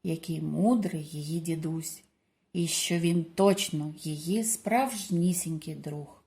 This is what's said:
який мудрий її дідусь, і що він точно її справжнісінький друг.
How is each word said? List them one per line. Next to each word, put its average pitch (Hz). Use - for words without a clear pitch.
який 160
мудрий 170
її 156
дідусь, 160
і 170
що -
він 170
точно 160
її 160
справжнісінький 180
друг. 147